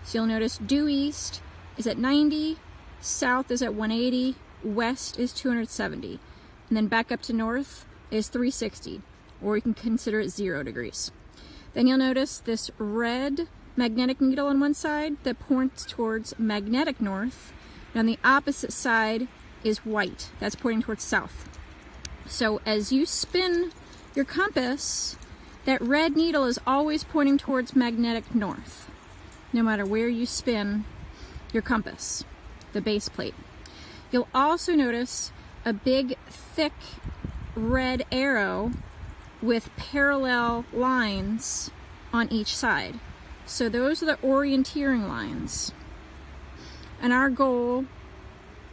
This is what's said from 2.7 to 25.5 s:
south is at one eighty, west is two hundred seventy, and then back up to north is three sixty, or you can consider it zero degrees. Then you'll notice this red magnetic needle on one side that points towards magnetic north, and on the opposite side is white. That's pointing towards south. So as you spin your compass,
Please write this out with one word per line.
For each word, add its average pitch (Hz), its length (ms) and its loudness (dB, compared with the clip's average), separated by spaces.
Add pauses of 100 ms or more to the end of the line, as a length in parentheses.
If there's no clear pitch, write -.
south 254 520 2
is 247 100 0
at 226 120 0
one 214 180 0
eighty, 254 440 2 (280)
west 233 540 -2
is 247 140 0
two - 180 -2
hundred 233 200 0
seventy, 156 500 -6 (480)
and 226 80 2
then 214 120 4
back 226 240 2
up 233 120 -4
to 240 100 -4
north 226 520 -2 (260)
is 220 160 0
three 247 240 0
sixty, - 500 -8 (400)
or 208 140 0
you 214 60 2
can 226 120 0
consider 220 460 0
it 202 100 -2
zero 175 340 -4
degrees. 113 480 -6 (640)
Then 240 140 6
you'll 262 100 6
notice 262 420 2
this - 380 -2
red 240 720 -2 (300)
magnetic 247 420 2
needle 269 280 4
on 277 120 4
one 285 140 4
side 302 500 -2
that 247 160 -2
points 262 460 0
towards 220 520 -4
magnetic 226 600 0
north, 202 540 -4 (400)
and 226 60 0
on 220 60 4
the 226 200 2
opposite 277 480 4
side 226 540 2 (360)
is 214 220 0
white. 208 440 -2 (100)
That's 208 160 -4
pointing 226 260 0
towards 220 220 -4
south. - 440 -2 (800)
So 214 380 0
as 214 260 2
you 269 140 4
spin 359 680 0 (420)
your 277 120 2
compass, 285 920 0 (480)